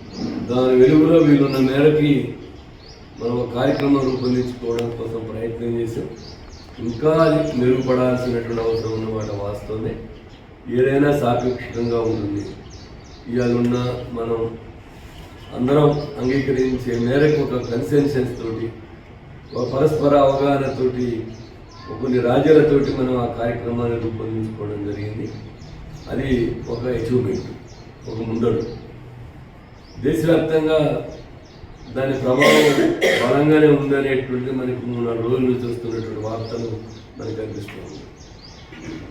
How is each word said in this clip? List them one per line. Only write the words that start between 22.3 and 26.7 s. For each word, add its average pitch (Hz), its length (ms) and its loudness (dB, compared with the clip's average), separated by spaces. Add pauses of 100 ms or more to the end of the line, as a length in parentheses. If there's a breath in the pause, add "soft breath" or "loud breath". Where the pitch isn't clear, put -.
మనం 127 260 0
ఆ 117 80 0
కార్యక్రమాన్ని 117 760 -2
రూపొందించుకోవడం 110 920 -6
జరిగింది. 104 400 -8 (800)
అది 123 460 0 (140)
ఒక 117 100 -4